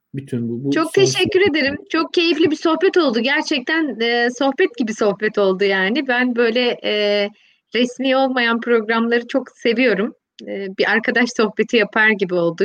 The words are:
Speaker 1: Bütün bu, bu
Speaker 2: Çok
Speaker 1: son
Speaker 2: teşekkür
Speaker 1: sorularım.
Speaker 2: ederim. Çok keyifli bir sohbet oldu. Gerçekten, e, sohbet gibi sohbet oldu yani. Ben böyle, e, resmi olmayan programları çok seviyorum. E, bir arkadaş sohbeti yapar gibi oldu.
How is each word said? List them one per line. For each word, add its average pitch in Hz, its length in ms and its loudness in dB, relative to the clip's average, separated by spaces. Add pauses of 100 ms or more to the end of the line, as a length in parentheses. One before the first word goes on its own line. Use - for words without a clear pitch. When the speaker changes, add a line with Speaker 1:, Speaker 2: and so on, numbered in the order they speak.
(140)
Speaker 1:
Bütün 123 340 -6
bu, 117 160 -6
bu 139 60 -2
Speaker 2:
Çok 311 140 0 (100)
Speaker 1:
son 392 80 4
Speaker 2:
teşekkür 370 380 2
Speaker 1:
sorularım. 339 160 2
Speaker 2:
ederim. 285 200 0 (140)
Çok 330 240 -2
keyifli 330 360 2
bir 302 60 -2
sohbet 330 400 0
oldu. 262 240 2
Gerçekten, 294 800 -2
e, 240 280 0 (100)
sohbet 269 400 0
gibi 220 160 -4
sohbet 214 440 -2
oldu 190 260 2
yani. 196 440 0
Ben 247 280 0
böyle, 233 480 0
e, 208 440 0 (460)
resmi 254 420 0
olmayan 247 440 2
programları 233 680 0
çok 254 220 -4
seviyorum. 233 640 0 (340)
E, 196 180 -8 (120)
bir 190 120 0
arkadaş 240 460 0
sohbeti 220 400 0
yapar 214 340 2
gibi 190 240 -2
oldu. 170 300 0